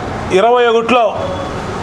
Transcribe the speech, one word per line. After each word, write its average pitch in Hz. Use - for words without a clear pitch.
ఇరవై 240
ఒకటిలో 233